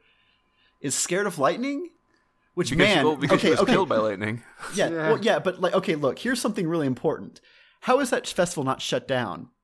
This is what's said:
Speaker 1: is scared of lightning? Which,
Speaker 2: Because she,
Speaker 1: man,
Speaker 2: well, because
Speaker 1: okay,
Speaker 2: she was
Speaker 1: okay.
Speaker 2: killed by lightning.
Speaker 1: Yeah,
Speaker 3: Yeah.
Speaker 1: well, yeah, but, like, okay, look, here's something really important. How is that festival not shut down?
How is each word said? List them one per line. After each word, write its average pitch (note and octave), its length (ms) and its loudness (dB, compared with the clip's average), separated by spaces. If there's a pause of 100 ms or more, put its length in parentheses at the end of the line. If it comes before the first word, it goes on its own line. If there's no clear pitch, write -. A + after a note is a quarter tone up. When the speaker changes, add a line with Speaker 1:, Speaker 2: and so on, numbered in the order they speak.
(800)
Speaker 1:
is C#3 120 -4
scared G3 320 -2
of E3+ 140 -4
lightning? C#4 500 0 (640)
Which, D#3 140 -2
Speaker 2:
Because F3 200 4
she, G3 60 4
Speaker 1:
man, D3 100 4
Speaker 2:
well, D3+ 100 2
because D3+ 240 2
Speaker 1:
okay, G#3+ 80 2
Speaker 2:
she D#3+ 40 6
was - 100 4
Speaker 1:
okay. B3 100 4
Speaker 2:
killed F#3+ 180 2
by A2 80 2
lightning. G#2+ 460 -2 (320)
Speaker 1:
Yeah, F3 140 2
Speaker 3:
Yeah. D#3+ 240 -2
Speaker 1:
well, A3+ 100 0
yeah, F#3+ 160 2
but, F3+ 220 -4
like, F3+ 120 0
okay, F3+ 220 0
look, D3 240 -2
here's B3 220 -2
something G#3 260 -2
really D#3+ 180 0
important. B2+ 540 -4 (400)
How B3+ 220 2
is C4 100 -2
that A3+ 160 -2
festival F3 360 -2
not C3 180 -2
shut - 260 -4
down? G#2 420 -4 (140)